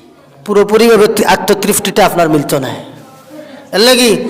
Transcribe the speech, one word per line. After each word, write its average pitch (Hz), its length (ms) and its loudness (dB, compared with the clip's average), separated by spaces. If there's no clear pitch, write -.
পুরোপুরিভাবে 214 600 2
তৃ-, 220 200 0
আত্মতৃপ্তিটা 190 800 0
আপনার 170 220 0
মিলত 156 260 -2
না। 131 140 -4
এর 185 80 -2
লাগি 247 360 2